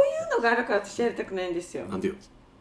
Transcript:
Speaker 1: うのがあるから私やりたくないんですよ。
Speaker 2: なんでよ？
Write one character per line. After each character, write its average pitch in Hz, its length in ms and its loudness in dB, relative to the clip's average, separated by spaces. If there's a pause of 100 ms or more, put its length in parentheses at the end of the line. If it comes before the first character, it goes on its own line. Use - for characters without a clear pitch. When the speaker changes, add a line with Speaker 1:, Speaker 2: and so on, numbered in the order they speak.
(340)
Speaker 1:
う - 20 4
の 466 60 2
が 453 80 4
あ 453 60 4
る 247 100 0
か 247 80 -4
ら 202 100 4
私 - 200 -8
や 233 60 4
り 190 60 -6
た 220 100 -6
く 190 100 -8
な 185 80 -2
い 180 80 -4
ん - 20 -4
で 170 80 -6
す - 160 -10
よ。 - 80 -8
Speaker 2:
な 196 120 -6
ん 185 40 -4
で 196 60 0
よ？ - 80 -4 (460)